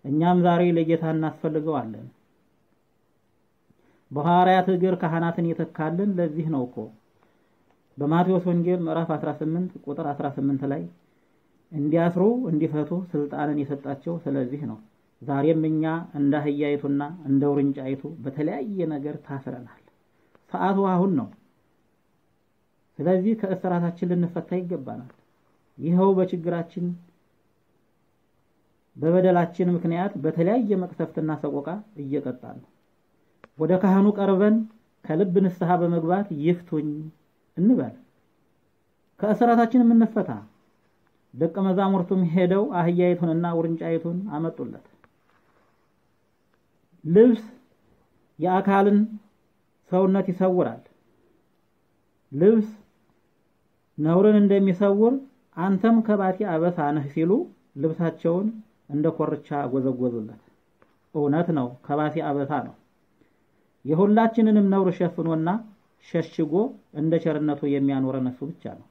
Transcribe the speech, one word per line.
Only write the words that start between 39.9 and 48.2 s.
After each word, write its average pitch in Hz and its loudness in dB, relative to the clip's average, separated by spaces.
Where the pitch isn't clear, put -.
ደቀ 160 -2
መዛሙርቱም 190 0
ሄደው 180 2
አህያይቱንና 175 0
ውርንጫይቱን 165 -2
አመጡለት። 156 -8
ልብስ 214 6